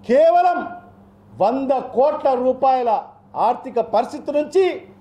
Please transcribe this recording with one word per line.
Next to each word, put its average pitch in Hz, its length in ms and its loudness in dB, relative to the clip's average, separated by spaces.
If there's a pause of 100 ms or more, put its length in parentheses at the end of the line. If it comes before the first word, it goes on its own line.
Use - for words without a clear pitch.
కేవలం 330 640 2 (680)
వంద 254 320 0
కోట్ల 269 640 0
రూపాయల 254 680 0 (340)
ఆర్థిక 233 440 -2
పరిస్థితి 240 520 -4
నుంచి 302 500 0 (180)